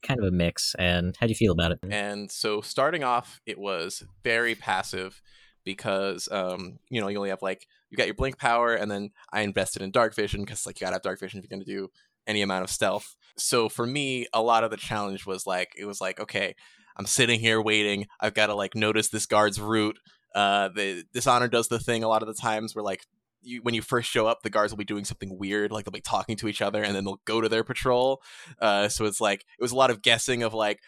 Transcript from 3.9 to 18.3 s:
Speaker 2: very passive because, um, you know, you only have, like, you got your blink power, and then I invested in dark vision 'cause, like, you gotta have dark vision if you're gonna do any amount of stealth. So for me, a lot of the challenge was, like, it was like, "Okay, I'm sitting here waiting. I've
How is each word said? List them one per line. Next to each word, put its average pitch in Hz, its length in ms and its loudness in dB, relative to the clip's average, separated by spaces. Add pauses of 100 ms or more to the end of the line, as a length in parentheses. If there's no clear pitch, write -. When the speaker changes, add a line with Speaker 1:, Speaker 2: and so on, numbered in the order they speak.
Speaker 2:
very 117 300 2
passive 95 680 -4 (400)
because, 98 680 -2
um, 92 460 -4 (120)
you 120 120 -2
know, 98 60 -2
you 101 100 -4
only 101 120 -2
have, 95 120 -6
like, 95 240 -4 (240)
you 101 80 -18
got 113 80 2
your 95 80 -2
blink 131 240 -4
power, 117 380 4
and 104 160 -2
then 101 180 -6 (240)
I 107 80 0
invested 98 400 -2
in 95 80 -6
dark 113 240 2
vision 104 320 -2
'cause, - 220 -8
like, 98 120 -12
you 95 60 -6
gotta 92 120 -2
have - 40 -10
dark - 180 -4
vision 98 200 -10
if 90 100 -14
you're 98 80 -8
gonna 98 80 -12
do 101 240 -8 (380)
any 104 160 2
amount 92 200 0
of 92 60 -8
stealth. - 460 -2 (220)
So 113 320 2
for 120 180 -4
me, 131 460 -4
a 110 100 2
lot 113 200 4
of 110 60 2
the 107 80 -8
challenge 101 480 -6
was, 95 220 -6
like, 92 300 -2
it 101 80 -10
was 101 160 -10
like, 92 180 -4
"Okay, 98 360 -4 (420)
I'm 101 80 -6
sitting 117 360 4
here 110 200 4
waiting. 104 460 2 (140)
I've 107 120 0